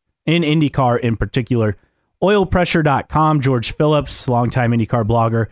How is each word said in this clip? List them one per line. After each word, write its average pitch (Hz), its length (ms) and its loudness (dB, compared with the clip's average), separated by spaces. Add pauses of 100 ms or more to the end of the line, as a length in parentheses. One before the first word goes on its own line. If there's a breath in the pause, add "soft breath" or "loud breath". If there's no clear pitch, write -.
(260)
in 170 160 2
IndyCar 151 580 0
in 117 160 -2
particular. 110 640 -2 (440)
Oil 196 220 2
pressure 175 380 0
dot 135 260 0
com, 156 320 2
George 123 320 -2
Phillips, 151 560 0
longtime 120 440 0
IndyCar 117 320 -2
blogger, 113 480 0